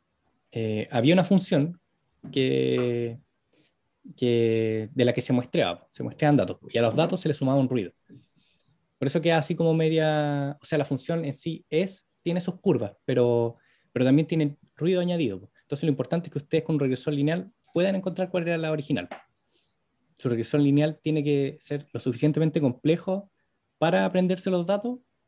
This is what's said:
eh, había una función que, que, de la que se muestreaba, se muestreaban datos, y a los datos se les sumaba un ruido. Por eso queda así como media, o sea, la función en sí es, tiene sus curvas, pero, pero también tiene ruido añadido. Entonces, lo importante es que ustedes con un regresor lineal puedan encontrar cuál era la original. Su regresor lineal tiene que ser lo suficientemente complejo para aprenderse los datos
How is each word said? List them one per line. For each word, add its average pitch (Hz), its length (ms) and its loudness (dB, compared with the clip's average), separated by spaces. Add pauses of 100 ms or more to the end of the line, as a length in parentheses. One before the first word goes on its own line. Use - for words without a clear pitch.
(500)
eh, 107 400 -4
había 123 220 4
una 180 120 4
función 175 540 0 (540)
que, 127 880 0 (1000)
que, 113 760 0
de 127 100 2
la 120 80 4
que 127 80 -2
se 127 140 0
muestreaba, 123 560 0
se - 120 -12
muestreaban 147 360 2
datos, 92 180 0 (140)
y - 80 -2
a 117 40 4
los 117 140 2
datos 180 240 0
se - 80 -2
les 147 80 -2
sumaba 135 240 2
un 131 80 2
ruido. 117 240 -2 (1040)
Por 135 100 -2
eso 160 120 0
queda 160 160 2
así 160 200 -2
como 165 180 2
media, 151 840 0
o - 60 -20
sea, 160 140 -2
la 147 80 0
función 160 400 -4
en 139 100 -6
sí - 320 -10
es, 190 400 -4 (140)
tiene 170 180 -2
sus 180 220 -6
curvas, 120 420 0
pero, 120 520 2 (360)
pero 127 140 0
también 147 200 4
tiene 156 300 -2 (180)
ruido 180 280 0
añadido. 139 480 -4 (140)
Entonces, - 200 -6
lo 160 60 2
importante 165 380 -4
es - 40 -14
que 151 60 -8
ustedes 156 260 -2
con 160 120 0
un 143 40 -2
regresor 135 320 -2
lineal 156 400 -2 (220)
puedan 190 200 2
encontrar 185 360 -4
cuál 170 180 -2
era 170 100 0
la 156 140 -2
original. 139 360 -4 (1120)
Su - 120 -6
regresor 117 300 0
lineal 147 420 4
tiene 156 200 0
que 139 380 -2
ser 147 320 -10
lo 117 80 -8
suficientemente 151 600 0
complejo 170 680 0 (480)
para 185 280 2
aprenderse 185 440 0
los 175 160 0
datos 208 320 -4 (300)